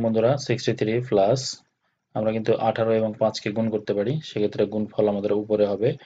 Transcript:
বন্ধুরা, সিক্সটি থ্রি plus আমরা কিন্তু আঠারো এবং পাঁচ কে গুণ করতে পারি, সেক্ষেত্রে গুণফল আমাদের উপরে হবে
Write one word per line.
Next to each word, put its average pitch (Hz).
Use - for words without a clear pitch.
বন্ধুরা, 113
সিক্সটি 120
থ্রি 107
plus 104
আমরা 110
কিন্তু 110
আঠারো 113
এবং 110
পাঁচ 131
কে -
গুণ 113
করতে 107
পারি, 104
সেক্ষেত্রে 104
গুণফল 107
আমাদের 101
উপরে 104
হবে 101